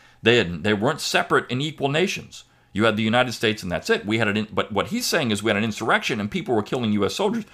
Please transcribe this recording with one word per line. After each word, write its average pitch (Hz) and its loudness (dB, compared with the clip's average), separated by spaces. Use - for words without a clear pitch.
They 120 6
had, 87 0
they 107 2
weren't 127 0
separate - 0
and 127 -4
equal 143 -4
nations. - -4
You 101 2
had 110 4
the 113 0
United 120 2
States 110 -2
and 87 -6
that's 80 -4
it. 220 2
We 110 0
had 110 2
an 101 0
in-, 107 -2
but 98 -2
what 98 0
he's 220 -4
saying 147 0
is 101 -2
we 110 0
had 104 4
an 107 0
insurrection 117 0
and 101 -4
people 127 -2
were 107 2
killing 117 -2
U 101 2
S 95 0
soldiers, 208 0